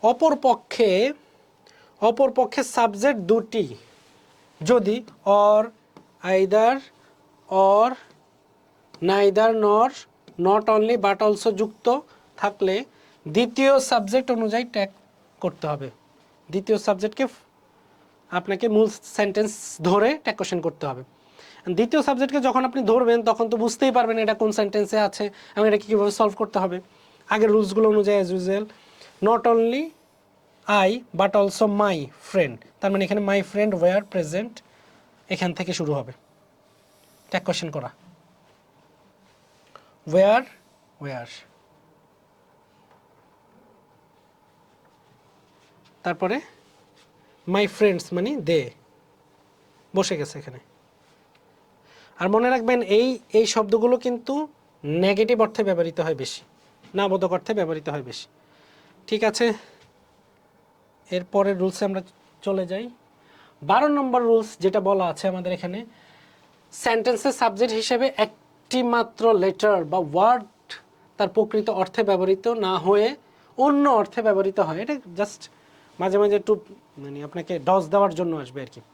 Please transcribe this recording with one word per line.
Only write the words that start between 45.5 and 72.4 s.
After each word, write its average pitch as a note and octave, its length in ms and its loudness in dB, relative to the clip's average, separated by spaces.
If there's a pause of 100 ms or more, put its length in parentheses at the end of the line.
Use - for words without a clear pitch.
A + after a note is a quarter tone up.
তারপরে F3+ 300 -4 (1200)
my G#3 100 2 (120)
friends G3 260 2 (120)
মানে F#3+ 160 -2 (160)
they D#3 180 0 (1300)
বসে F#3+ 240 -2
গেছে C#3+ 200 -10
এখানে। B2+ 180 -18 (1600)
আর F3 140 -2
মনে A#3 180 2
রাখবেন B3 260 0 (180)
এই, A#3+ 100 4 (320)
এই A3+ 60 4 (100)
শব্দগুলো A3 400 2 (100)
কিন্তু B3 280 -4 (720)
নেগেটিভ G#3+ 400 2
অর্থে G#3+ 220 -6
ব্যবহৃত E3+ 380 -2
হয় D#3+ 180 -4
বেশি, - 180 -12 (560)
না G3 140 0
বোধক F#3 260 0
অর্থে F3+ 220 -6
ব্যবহৃত D#3+ 340 -4
হয় C#3+ 160 -8
বেশি। - 160 -14 (840)
ঠিক G#3+ 200 -2
আছে, A3+ 160 -2 (1700)
এরপরের G3 440 0
রুলসে F#3+ 280 -2
আমরা F#3+ 120 -6 (440)
চলে F#3+ 260 -2
যাই। G#3 140 -8 (840)
বারো B3+ 180 4 (100)
নম্বর B3+ 320 0
রুলস A3+ 200 4 (140)
যেটা G3 160 2 (100)
বলা G3 220 2
আছে - 220 -8
আমাদের F3+ 240 -6
এখানে, F3+ 220 -8 (1040)
সেন্টেন্সের A#3 580 0
সাবজেক্ট A3 400 0
হিসেবে B3 240 0 (200)
একটি - 540 -8 (160)
মাত্র A3+ 280 -2 (200)
লেটার F#3+ 360 2 (120)
বা F#3 80 0 (140)
ওয়ার্ড G#3+ 320 2 (720)
তার G3 180 -2
প্রকৃত G#3+ 320 0 (140)
অর্থে F#3+ 280 -2
ব্যবহৃত F#3+ 360 0 (200)